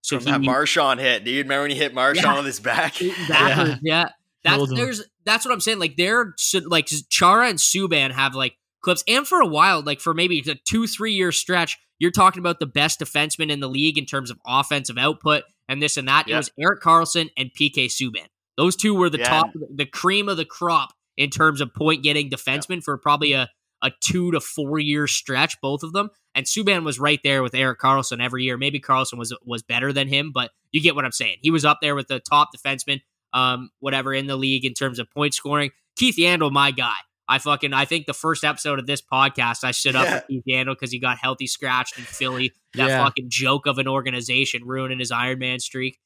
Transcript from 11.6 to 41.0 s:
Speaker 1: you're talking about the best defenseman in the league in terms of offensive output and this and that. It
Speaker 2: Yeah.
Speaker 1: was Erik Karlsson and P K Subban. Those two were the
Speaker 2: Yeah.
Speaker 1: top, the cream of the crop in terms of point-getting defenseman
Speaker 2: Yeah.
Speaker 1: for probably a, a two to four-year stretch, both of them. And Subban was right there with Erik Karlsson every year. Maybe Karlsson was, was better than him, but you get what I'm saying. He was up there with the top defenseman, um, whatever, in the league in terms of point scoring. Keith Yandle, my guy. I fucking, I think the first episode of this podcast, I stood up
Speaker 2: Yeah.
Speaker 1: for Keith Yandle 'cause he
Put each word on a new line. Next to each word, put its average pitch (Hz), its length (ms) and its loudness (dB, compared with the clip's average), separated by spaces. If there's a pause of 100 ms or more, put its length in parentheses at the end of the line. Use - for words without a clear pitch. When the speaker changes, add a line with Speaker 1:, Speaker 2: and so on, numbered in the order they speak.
Speaker 1:
you're 175 140 2
talking 185 260 4
about 175 220 -2
the 156 60 -4
best 147 340 0
defenseman 151 500 -2
in 143 80 -2
the 139 100 -6
league 143 300 2
in 135 80 -2
terms 131 240 -6
of 113 160 -14
offensive 131 520 0
output 151 440 0 (260)
and 135 140 -4
this 147 140 0
and 135 100 -4
that. 143 220 4
It - 20 -6
Speaker 2:
Yeah. 123 60 0
Speaker 1:
was 127 240 -2
Erik 196 200 2
Karlsson 165 560 4
and 131 180 -6
P 147 160 2
K 131 160 0
Subban. 110 400 -6 (300)
Those 175 200 2
two 214 180 2
were 180 160 4
the 156 80 -2
Speaker 2:
Yeah. - 100 2
Speaker 1:
top, 156 220 4 (240)
the 139 120 -4
cream 202 420 0
of 190 80 -2
the 160 80 -4
crop 160 460 -2 (260)
in 143 140 0
terms 151 300 2
of 131 140 -4
point-getting 147 560 0
defenseman 143 460 -4
Speaker 2:
Yeah. 170 80 -8
Speaker 1:
for 143 140 -4
probably 147 340 2
a, 131 160 0 (340)
a 131 80 0 (100)
two 175 300 0
to 160 100 2
four-year 147 680 -2
stretch, - 520 -2
both 139 220 -4
of 160 100 -10
them. 202 180 -2 (260)
And 135 100 -4
Subban 190 380 0
was 127 160 -4
right 147 240 2
there 139 180 2
with 123 140 -4
Erik 131 240 0
Karlsson 135 420 2
every 127 220 -4
year. 127 120 -2
Maybe 139 220 -2
Karlsson 131 400 0
was, 117 160 -8 (100)
was 120 200 -8
better 127 280 -2
than 139 140 0
him, 139 260 -2
but 123 200 -4 (180)
you 156 100 0
get 156 140 2
what 139 100 -2
I'm 127 80 -2
saying. 101 280 -4
He 151 100 0
was 156 140 2
up 151 180 4
there 147 140 0
with 139 100 -6
the 127 140 -4
top 147 360 2
defenseman, 139 440 -6 (320)
um, 127 380 0 (100)
whatever, 135 340 -2
in 135 120 -2
the 139 100 -4
league 135 280 0
in 123 100 -4
terms 127 240 -4
of 117 120 -10
point 147 240 -2
scoring. 143 360 -2 (260)
Keith 247 200 2
Yandle, 165 360 4
my 143 180 4
guy. 123 240 -2 (340)
I 135 100 2
fucking, 143 360 0
I 135 120 2
think 160 200 -4
the 143 80 -6
first 160 300 -2
episode 147 340 -2
of 123 80 -8
this 143 160 -4
podcast, 131 600 0
I 123 80 -2
stood 131 240 0
up 131 80 4
Speaker 2:
Yeah. - 160 0
Speaker 1:
for - 80 -18
Keith 131 200 -6
Yandle 131 300 -2
'cause 127 140 -6
he 127 80 -6